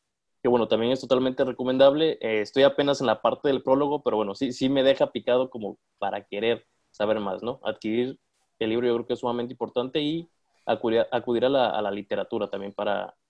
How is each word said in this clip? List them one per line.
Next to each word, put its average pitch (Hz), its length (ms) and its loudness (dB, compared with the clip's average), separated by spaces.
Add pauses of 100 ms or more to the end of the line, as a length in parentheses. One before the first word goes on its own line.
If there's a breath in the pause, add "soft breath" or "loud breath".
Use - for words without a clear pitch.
(420)
que 123 80 0
bueno, 117 180 2
también 113 240 2
es 131 100 -2
totalmente 131 420 0
recomendable. 131 760 4
Eh, 110 200 0
estoy 135 220 2
apenas 143 380 2
en 127 60 0
la 107 140 2
parte 117 280 0
del 127 140 0
prólogo, 143 400 0
pero 107 140 0
bueno, 104 180 -2
sí, - 180 -4
sí 131 160 -2
me 139 140 2
deja 139 280 2
picado 127 380 0
como 104 280 -10 (200)
para 101 280 -6
querer 113 400 -2 (260)
saber 110 280 0
más, 98 240 -6
¿no? 123 200 -6
Adquirir 113 560 -4 (400)
el 113 100 0
libro 120 180 0
yo 120 80 4
creo 117 120 -4
que 123 60 -2
es 117 60 -4
sumamente 120 340 -4
importante 127 460 -4
y 160 300 -4 (360)
acudir, 113 460 0
acudir 120 340 0
a 131 40 4
la, 131 220 2
a 90 100 -2
la 101 100 -2
literatura 101 580 -4
también 98 240 -8
para, 101 420 -4 (140)